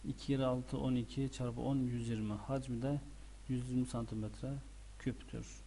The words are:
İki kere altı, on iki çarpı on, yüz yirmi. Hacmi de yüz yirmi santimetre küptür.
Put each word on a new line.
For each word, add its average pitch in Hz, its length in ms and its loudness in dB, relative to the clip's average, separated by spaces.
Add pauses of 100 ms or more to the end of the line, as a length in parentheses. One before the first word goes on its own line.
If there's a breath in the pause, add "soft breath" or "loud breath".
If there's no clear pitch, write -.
İki - 200 -4
kere 135 180 4
altı, 127 320 2
on 131 180 4
iki 131 360 0
çarpı 120 300 -2
on, 135 160 4
yüz 120 320 2
yirmi. 107 240 2
Hacmi 123 480 0
de 139 200 2 (460 loud breath)
yüz 127 220 0
yirmi 127 160 6
santimetre 113 680 -2 (460)
küptür. - 480 -4 (200)